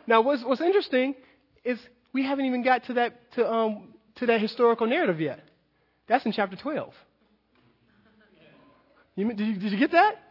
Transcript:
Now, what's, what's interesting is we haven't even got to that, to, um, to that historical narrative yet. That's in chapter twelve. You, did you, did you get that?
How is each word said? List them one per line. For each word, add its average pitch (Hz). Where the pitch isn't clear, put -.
Now, 226
what's, 262
what's 254
interesting 277
is 240
we 262
haven't 269
even 247
got 254
to 247
that, 240
to, 226
um, 220
to 247
that 226
historical 233
narrative 233
yet. 139
That's 240
in 214
chapter 190
twelve. 254
You, 214
did 208
you, 220
did 196
you 196
get 302
that? 415